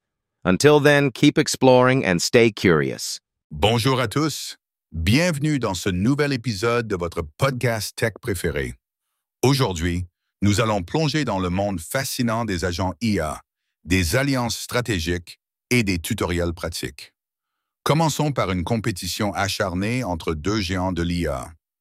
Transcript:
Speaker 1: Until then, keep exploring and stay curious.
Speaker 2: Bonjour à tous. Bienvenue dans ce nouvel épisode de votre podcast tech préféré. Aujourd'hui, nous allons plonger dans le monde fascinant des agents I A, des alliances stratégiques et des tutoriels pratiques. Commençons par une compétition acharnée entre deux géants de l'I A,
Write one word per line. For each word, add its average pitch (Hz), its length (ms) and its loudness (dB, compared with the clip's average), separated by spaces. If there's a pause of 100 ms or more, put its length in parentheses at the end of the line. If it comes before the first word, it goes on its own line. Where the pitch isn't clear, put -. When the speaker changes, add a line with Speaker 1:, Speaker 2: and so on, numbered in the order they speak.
(440)
Speaker 1:
Until 143 360 6
then, 143 320 6
keep - 260 4
exploring 127 680 4
and 87 160 2
stay 117 300 6
curious. 73 720 0 (300)
Speaker 2:
Bonjour 113 480 2
à 123 80 0
tous. - 500 -4 (340)
Bienvenue 139 680 0
dans 104 160 -2
ce 101 140 -4
nouvel 135 440 0
épisode 117 540 -2
de 104 80 -2
votre 85 260 -4 (160)
podcast 123 580 -2
tech 113 240 -2
préféré. 73 540 -4 (720)
Aujourd'hui, 90 640 0 (340)
nous 101 180 2
allons 107 220 0
plonger 151 420 -2
dans 107 140 -4
le 92 140 -2
monde 98 280 -2
fascinant 120 640 -4
des 92 200 -2
agents 92 340 -2
I 104 200 0
A, 76 220 -6 (420)
des 92 320 0
alliances 131 420 0
stratégiques 90 840 -4 (300)
et 123 140 2
des 95 160 0
tutoriels 85 540 -2
pratiques. - 600 -10 (720)
Commençons 151 480 0
par 104 200 -2
une 90 120 -2
compétition 104 720 -4
acharnée 98 680 -2
entre 87 300 -4
deux 95 280 -4
géants 92 320 -2
de 85 100 -2
l'I 85 240 -2
A, 67 260 -6 (280)